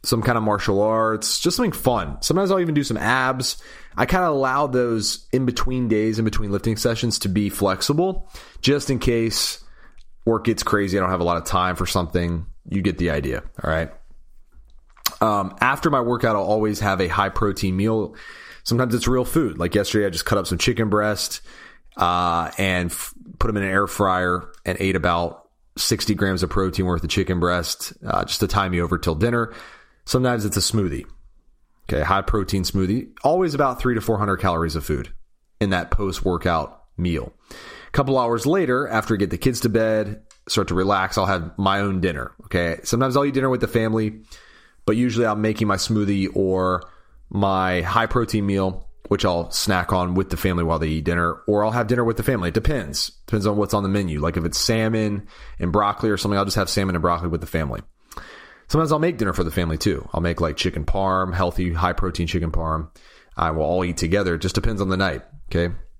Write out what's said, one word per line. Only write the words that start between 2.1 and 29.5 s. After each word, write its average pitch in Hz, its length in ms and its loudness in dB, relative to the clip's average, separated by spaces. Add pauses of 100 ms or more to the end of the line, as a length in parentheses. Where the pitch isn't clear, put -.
Sometimes 185 280 2
I'll 190 100 2
even 160 140 0
do 143 100 2
some 110 120 -2
abs. 131 680 0 (340)
I 127 80 2
kinda 180 240 2
allow 139 380 2
those 123 680 0
in-between 127 560 0
days, 110 300 2
in-between 107 340 0
lifting 104 240 0
sessions 117 440 0
to - 80 -2
be 101 200 2
flexible, 147 840 0 (300)
just 139 300 2
in 127 80 0
case - 680 0 (600)
work 113 200 2
gets 110 180 0
crazy, 101 360 2
I - 20 4
don't 90 100 2
have 90 100 0
a 87 40 2
lot 85 140 2
of 82 60 -6
time 90 320 0
for 90 100 0
something. 87 600 0 (220)
You 98 140 -2
get 90 160 0
the 85 120 2
idea, 71 320 -2 (200)
all 78 80 -2
right? 80 200 -2 (1300)
Um, 101 400 0
after 139 300 2
my 135 100 2
workout, 117 360 0
I'll 98 60 2
always 107 380 2
have 98 200 2
a 90 80 2
high 98 200 2
protein 95 480 0
meal. 107 400 0 (480)
Sometimes 123 300 0
it's 123 140 0
real 127 160 4
food. 113 340 0
Like 85 160 -2
yesterday, 101 320 2
I 95 40 0
just 85 140 -6
cut 101 140 0
up 92 80 -2
some 87 120 -2
chicken 113 300 0
breast, 104 540 0 (540)
uh, 87 640 0
and 90 320 0
f-, - 220 -10 (260)
put 113 120 4
'em 101 60 -2
in 98 80 0
an 95 60 -2
air 98 160 2
fryer 90 640 0 (140)
and 90 160 -2
ate 95 160 2
about 85 520 -2 (280)
sixty - 380 0
grams 95 280 0
of 92 80 -2
protein 95 360 0
worth 87 160 0
of 78 80 -4
chicken 92 300 0
breast, 87 520 -2 (140)
uh, - 180 0
just - 160 -4
to 104 60 2
tie 98 220 0
me 90 120 0
over 85 180 0
till 82 160 0
dinner. 117 380 0 (520)